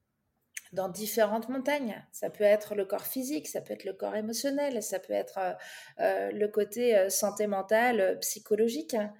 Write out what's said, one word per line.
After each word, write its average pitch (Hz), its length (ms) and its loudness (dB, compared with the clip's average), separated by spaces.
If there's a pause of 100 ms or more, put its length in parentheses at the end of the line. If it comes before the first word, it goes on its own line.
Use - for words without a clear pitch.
(720)
dans 185 160 -2
différentes 214 600 0
montagnes. 269 600 -2
Ça - 180 -6
peut - 140 -4
être 208 320 4
le 196 100 0
corps 202 200 -4
physique, 277 420 -4
ça - 140 -6
peut 214 120 -8
être - 120 -10
le 190 80 -6
corps 202 220 -6
émotionnel, 240 680 -2
ça 185 160 -4
peut 208 140 -6
être, 202 260 -2
euh, 180 140 -2 (460)
euh, 196 320 2
le 208 160 0
côté, 214 480 2
euh, 196 140 6
santé 208 380 0
mentale, 214 520 2
euh, 185 180 4
psychologique, 233 760 0
hein, 208 260 0